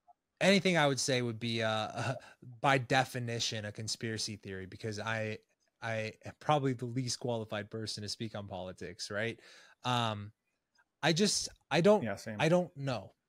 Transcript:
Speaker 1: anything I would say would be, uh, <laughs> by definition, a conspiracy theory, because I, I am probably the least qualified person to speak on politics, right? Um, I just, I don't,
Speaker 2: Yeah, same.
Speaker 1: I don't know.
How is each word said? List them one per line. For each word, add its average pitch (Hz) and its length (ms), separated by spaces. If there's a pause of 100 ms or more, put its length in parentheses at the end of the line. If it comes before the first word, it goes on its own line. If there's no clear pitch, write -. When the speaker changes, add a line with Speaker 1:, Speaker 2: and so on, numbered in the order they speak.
(400)
Speaker 1:
anything 185 360
I 151 100
would 135 140
say 127 220
would 117 160
be, 113 240
uh, 110 520 (220)
<laughs> 123 240
by 139 180
definition, 120 840
a 104 80
conspiracy 110 640
theory, 95 300
because 101 320
I, 110 400 (420)
I 110 320 (120)
am - 160
probably 139 340
the 123 120
least 120 340
qualified 110 500
person 110 320
to 104 60
speak 110 260
on 104 120
politics, 92 640
right? 110 280 (460)
Um, 110 480 (720)
I 156 100
just, 190 360 (220)
I 175 120
don't, 190 260
Speaker 2:
Yeah, 98 80
same. 107 240
Speaker 1:
I 151 80
don't 180 280
know. 127 380 (140)